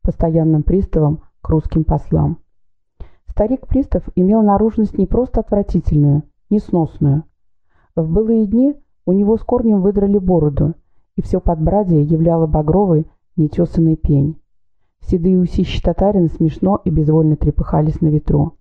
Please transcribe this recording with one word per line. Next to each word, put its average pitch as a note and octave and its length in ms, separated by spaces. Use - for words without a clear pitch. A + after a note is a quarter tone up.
постоянным D#3+ 600
приставом D#3 580
к - 80
русским D#3 340
послам. D#3 560
Старик-пристав - 880
имел G3+ 260
наружность G#3 560
не G3 80
просто A#3 360
отвратительную, D3+ 840
несносную. D#3+ 760
В D#3+ 140
былые A3 380
дни B3+ 280
у F3 60
него G3+ 260
с - 40
корнем A3+ 400
выдрали G3+ 360
бороду, D#3 560
и F#3+ 60
все - 180
подбрадье E3+ 640
являло E3 440
багровый, D#3+ 600
нетесанный D#3+ 600
пень. D3 440
Седые F#3 380
усищи F3+ 420
татарина F#3+ 480
смешно F#3 540
и - 60
безвольно D#3 460
трепыхались D3+ 680
на D#3+ 60
ветру. D3+ 540